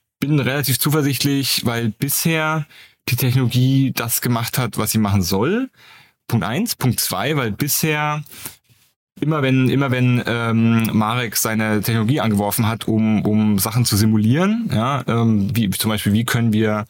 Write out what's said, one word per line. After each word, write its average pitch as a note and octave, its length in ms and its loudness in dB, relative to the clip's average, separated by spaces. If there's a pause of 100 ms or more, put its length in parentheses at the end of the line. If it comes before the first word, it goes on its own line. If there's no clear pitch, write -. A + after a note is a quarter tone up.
(180)
bin C#3+ 220 0
relativ C3 400 -2
zuversichtlich, C#3 840 0
weil A#2 240 -2
bisher D#3 760 -2 (420)
die B2 80 -2
Technologie C3 760 2
das A#2 280 -4
gemacht A#2 360 -2
hat, A#2 200 -2
was G#2+ 120 -2
sie A2 80 0
machen G2+ 240 2
soll. C3 460 0 (580)
Punkt G#2 200 -2
eins. E3 280 -4
Punkt A#2+ 240 -2
zwei, B2 380 -2
weil A#2 160 -2
bisher D3+ 720 -2 (960)
immer D3+ 220 0
wenn, C3 260 2
immer C3+ 220 0
wenn, B2 360 2
ähm, A2+ 680 0
Marek A2 400 -2
seine A2 460 0
Technologie A#2 380 0
angeworfen G#2 460 0
hat, A2 220 -4
um, A2 340 2
um G#2+ 360 2
Sachen A2+ 260 0
zu A2 120 0
simulieren, B2 760 2
ja, B2 340 -2
ähm, A2+ 480 0
wie A2 160 0
zum A2 200 -2
Beispiel, G2+ 240 0
wie A#2 100 2
können A#2 300 0
wir, G#2+ 360 0